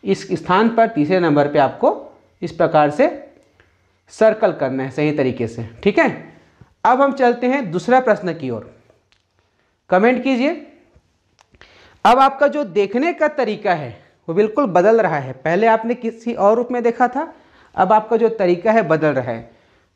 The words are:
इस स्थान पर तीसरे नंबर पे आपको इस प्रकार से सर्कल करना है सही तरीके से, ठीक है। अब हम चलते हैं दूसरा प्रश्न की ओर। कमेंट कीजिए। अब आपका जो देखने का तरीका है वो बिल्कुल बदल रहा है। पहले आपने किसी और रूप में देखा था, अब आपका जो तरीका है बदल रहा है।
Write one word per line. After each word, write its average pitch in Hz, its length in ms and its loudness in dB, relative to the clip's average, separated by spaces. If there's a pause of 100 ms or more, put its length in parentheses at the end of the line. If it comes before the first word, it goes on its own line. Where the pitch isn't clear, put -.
इस 190 280 -4
स्थान 185 380 0
पर 226 180 2
तीसरे 147 320 0
नंबर 147 280 2
पे 147 120 0
आपको 175 360 0 (460)
इस 170 100 -10
प्रकार 160 400 2
से 277 160 2 (1040)
सर्कल 214 420 2
करना 135 280 -6
है 135 80 -8
सही 151 240 -2
तरीके 127 340 -2
से, - 200 -12 (140)
ठीक 208 160 2
है। 247 360 -2 (500)
अब 254 160 4
हम 277 140 2
चलते 247 320 0
हैं 254 240 -2
दूसरा 233 320 2
प्रश्न 196 320 -2
की 131 160 -8
ओर। 110 220 -10 (1160)
कमेंट 240 340 2
कीजिए। 262 260 0 (1500)
अब 240 160 6
आपका 269 280 2
जो 294 180 -2
देखने 208 480 -2
का 311 160 0
तरीका 214 440 -2
है 131 280 -10 (260)
वो 165 60 -6
बिल्कुल 214 320 0
बदल 202 340 4
रहा 165 180 0
है। 131 160 -8
पहले 180 320 -2
आपने 226 280 0
किसी 226 400 -8
और 202 220 2
रूप 240 140 -4
में 240 120 -4
देखा 233 260 0
था, 294 240 -6 (420)
अब 185 180 2
आपका 214 240 2
जो 226 140 2
तरीका 190 420 0
है 226 120 4
बदल 156 240 0
रहा 127 220 -2
है। 113 200 -10 (460)